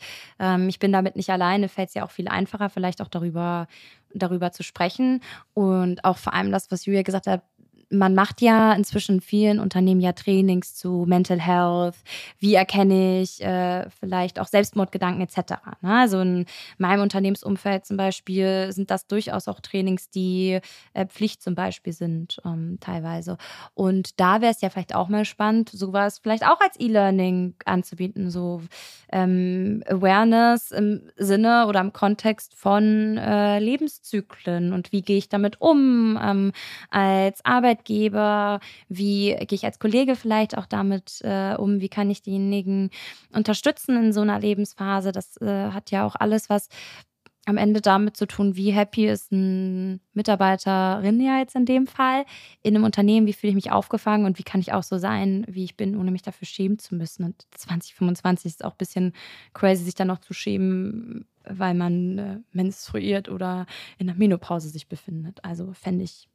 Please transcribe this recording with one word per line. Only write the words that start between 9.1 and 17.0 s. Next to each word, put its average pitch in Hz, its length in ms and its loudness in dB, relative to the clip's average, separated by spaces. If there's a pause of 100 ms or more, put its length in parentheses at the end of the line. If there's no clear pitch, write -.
in 185 60 0
vielen 208 360 2
Unternehmen 185 440 2
ja 180 100 2
Trainings 190 640 2
zu 180 340 -2
Mental 180 320 4
Health, 175 540 2 (440)
wie 208 160 4
erkenne 190 680 4
ich, - 200 -8
äh, 180 460 -2 (100)
vielleicht 185 400 -4
auch 190 80 -6
Selbstmordgedanken 190 760 0
et 175 80 -4
cetera, - 500 -8
ne? 190 200 0
Also 196 200 4
in 180 240 2 (320)
meinem 190 260 2